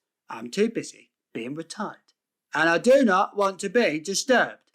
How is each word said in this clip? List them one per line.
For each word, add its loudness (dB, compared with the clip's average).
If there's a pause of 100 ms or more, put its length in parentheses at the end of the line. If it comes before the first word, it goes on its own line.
(280)
I'm -14
too 0
busy -12 (220)
being -10
retired. -12 (580)
And 2
I 2
do 6
not 2
want 0
to -8
be 0
disturbed. -2 (160)